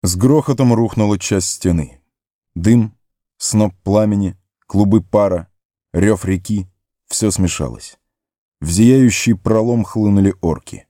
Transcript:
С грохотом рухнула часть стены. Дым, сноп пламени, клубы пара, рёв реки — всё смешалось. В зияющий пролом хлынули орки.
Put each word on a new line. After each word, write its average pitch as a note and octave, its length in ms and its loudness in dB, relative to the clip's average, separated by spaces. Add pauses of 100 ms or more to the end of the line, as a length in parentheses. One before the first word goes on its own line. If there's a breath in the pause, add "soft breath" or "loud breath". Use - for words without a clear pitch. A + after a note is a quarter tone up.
С F2+ 80 -4
грохотом C3 580 2
рухнула G#2+ 460 0
часть F#2+ 300 -4
стены. E2 500 -4 (560)
Дым, A2 400 2 (420)
сноп G#2+ 360 -2 (100)
пламени, G2+ 540 0 (280)
клубы G2+ 360 2
пара, F#2 480 -2 (420)
рёв G2 320 0
реки — F#2+ 460 -4 (400)
всё A2 200 -2
смешалось. E2 720 -6 (640)
В D2+ 80 -8
зияющий A#2 680 4
пролом A2 480 -2
хлынули G2+ 560 0
орки. - 500 -6